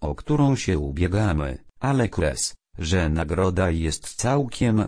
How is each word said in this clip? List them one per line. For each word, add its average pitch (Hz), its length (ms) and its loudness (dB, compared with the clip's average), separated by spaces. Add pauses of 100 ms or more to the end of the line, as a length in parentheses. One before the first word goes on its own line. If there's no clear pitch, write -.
o 73 140 -4
którą 143 420 2
się 92 220 0
ubiegamy, 76 800 0 (220)
ale 131 280 0
kres, - 460 -2 (240)
że 85 300 2
nagroda 87 600 0
jest 80 440 -4
całkiem 120 720 0